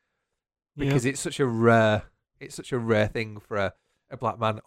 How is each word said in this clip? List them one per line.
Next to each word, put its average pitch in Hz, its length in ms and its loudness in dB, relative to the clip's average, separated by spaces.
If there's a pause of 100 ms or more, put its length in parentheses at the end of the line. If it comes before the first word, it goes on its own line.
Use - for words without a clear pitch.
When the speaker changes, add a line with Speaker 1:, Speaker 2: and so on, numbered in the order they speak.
(760)
Speaker 1:
Yeah. 143 100 -4
Speaker 2:
because 135 200 0
it's 135 160 -2
such - 180 -6
a 143 60 2
rare, 113 580 4 (360)
it's - 160 -18
such - 160 -14
a 135 80 -2
rare 110 280 2
thing 110 320 -8
for 107 180 -8
a, 98 160 -2 (360)
a 131 80 -16
black 110 220 -6
man 110 280 -2